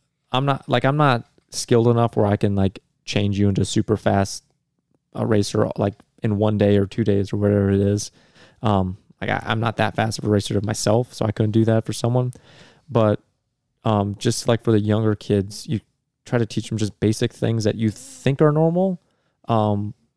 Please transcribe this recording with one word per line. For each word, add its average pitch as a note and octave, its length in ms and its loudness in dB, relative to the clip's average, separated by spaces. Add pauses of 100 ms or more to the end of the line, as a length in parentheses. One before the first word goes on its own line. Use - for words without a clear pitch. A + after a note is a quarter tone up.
(320)
I'm C3 140 0
not, C#3 200 -4
like, B2 200 0
I'm C#3 100 2
not C3+ 300 2 (240)
skilled A#2 380 2
enough A#2 280 2
where A2+ 80 2
I G#2 140 2
can, G2+ 160 0
like, F#2+ 240 0 (260)
change G2+ 340 -2
you G2+ 120 4
into G2 160 0
super G#2+ 320 0
fast, G2 460 0 (680)
a A2+ 120 -4
racer, G#2+ 500 0
like, G2+ 160 -2 (300)
in G#2 160 -2
one G#2+ 180 2
day G#2 220 4
or G2 80 2
two A2 180 -4
days G2+ 300 0
or - 20 -2
whatever G2+ 340 2
it G2 100 2
is. G2+ 320 -2 (500)
Um, G2 340 0 (240)
like, G#2 80 -6
I, G2+ 160 -2
I'm A2+ 160 -2
not A2+ 160 -4
that G#2+ 180 -2
fast A2 240 -2
of - 60 -8
a G#2+ 60 0
racer G#2 320 0
myself, A2 500 0
so - 140 -4
I G#2+ 60 -2
couldn't G#2+ 180 -2
do A2 160 2
that A2+ 180 2
for - 80 -6
someone. B2+ 400 -2 (560)
But, A2 320 2 (640)
um, G2+ 340 0
just, - 300 -2
like, A#2 160 0
for A#2 80 2
the G#2 80 4
younger G#2+ 340 0
kids, G2+ 540 -4
you A#2 120 -4 (440)
try - 140 -2
to A#2 80 0
teach - 240 -8
them A2+ 80 -4
just G2+ 200 -4
basic A2 320 0
things A2+ 340 -2
that G#2 100 0
you A2 160 -2
think - 500 -4
are D3+ 120 4
normal, F3 500 0 (460)
um, G#2+ 440 0 (240)